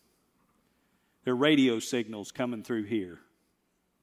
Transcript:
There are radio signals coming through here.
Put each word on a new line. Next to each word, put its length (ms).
There 80
are 40
radio 420
signals 520
coming 320
through 200
here. 360